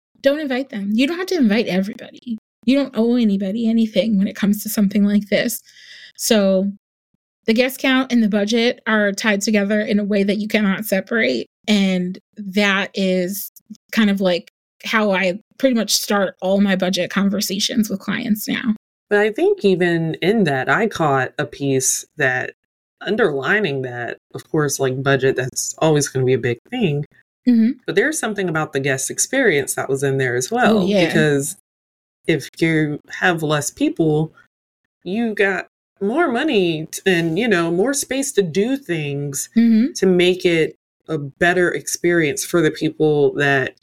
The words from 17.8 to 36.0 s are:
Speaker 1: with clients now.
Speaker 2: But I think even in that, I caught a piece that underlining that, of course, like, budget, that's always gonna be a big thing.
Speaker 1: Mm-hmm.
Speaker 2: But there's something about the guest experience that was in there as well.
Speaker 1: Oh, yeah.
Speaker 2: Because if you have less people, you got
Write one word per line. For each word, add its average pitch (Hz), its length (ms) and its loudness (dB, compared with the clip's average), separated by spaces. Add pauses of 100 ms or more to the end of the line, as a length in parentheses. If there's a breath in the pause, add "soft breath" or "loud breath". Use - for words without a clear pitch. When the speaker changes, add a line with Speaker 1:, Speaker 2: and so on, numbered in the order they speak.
Speaker 1:
with 190 100 -6
clients - 480 -4
now. - 280 -2 (340)
Speaker 2:
But 208 100 4
I 214 120 2
think 370 340 0
even 170 500 2
in 202 300 2
that, 135 240 -2
I 180 180 2
caught 135 500 0
a 147 80 -4
piece 135 600 -2 (100)
that 127 380 -4 (480)
underlining 165 800 0
that, 120 360 -8 (160)
of - 160 -12
course, 147 300 0
like, 135 240 -2
budget, 135 320 2
that's - 440 -6
always 151 280 2
gonna 131 180 -2
be 127 80 4
a 127 40 2
big 120 220 -2 (100)
thing. 156 340 0 (440 soft breath)
Speaker 1:
Mm-hmm. 233 240 4 (140)
Speaker 2:
But 160 100 -4
there's 277 220 2
something 208 300 -4
about 156 240 -2
the 139 80 -2
guest 135 320 -2
experience 202 600 0
that - 160 -6
was 135 120 0
in 135 160 0
there 127 200 0
as 127 120 -2
well. 220 300 4
Speaker 1:
Oh, 180 60 2
yeah. 190 220 4
Speaker 2:
Because 151 500 0 (680)
if 151 220 -2 (120)
you 156 400 0 (100)
have 170 340 -2
less 147 260 -2
people, 156 640 -2 (720 soft breath)
you 214 300 -4
got 196 340 -2 (340)